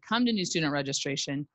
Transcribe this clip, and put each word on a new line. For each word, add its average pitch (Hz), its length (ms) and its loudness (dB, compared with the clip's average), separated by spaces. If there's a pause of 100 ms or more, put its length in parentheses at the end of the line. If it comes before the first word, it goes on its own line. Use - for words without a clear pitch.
come 240 180 4
to 233 60 2
new 190 140 0
student 160 260 0
registration 143 840 -2